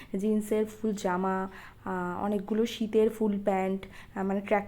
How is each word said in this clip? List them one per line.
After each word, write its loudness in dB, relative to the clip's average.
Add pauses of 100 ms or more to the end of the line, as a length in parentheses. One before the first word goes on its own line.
(220)
জিন্সের 2
ফুল -2 (120)
জামা, 2 (100)
আহ, -6
অনেকগুলো 0
শীতের 2
ফুল 0 (120)
প্যান্ট, 2
আহ, -8
মানে 0
ট্র্যাক 2